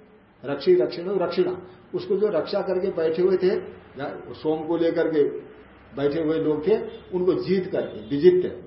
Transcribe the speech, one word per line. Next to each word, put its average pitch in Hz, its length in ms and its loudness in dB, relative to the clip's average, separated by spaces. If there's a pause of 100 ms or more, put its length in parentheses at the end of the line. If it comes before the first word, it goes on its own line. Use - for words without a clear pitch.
(440)
रक्षी 143 300 2
रक्षिण 175 340 0 (100)
रक्षिणा, 180 400 0 (360)
उसको 190 220 -2
जो 208 100 2
रक्षा 175 340 0
करके 185 300 -2
बैठे 165 320 0
हुए 185 140 4
थे, 185 240 2 (720)
सोम 156 320 -2
को 170 100 0
लेकर 160 320 2
के 147 300 2 (580)
बैठे 147 260 0
हुए 156 160 0
लोग 151 280 0
थे, 220 120 4 (360)
उनको 180 200 2
जीत 180 380 -2
करके, 110 360 -6
विजित्य, 175 400 6 (180)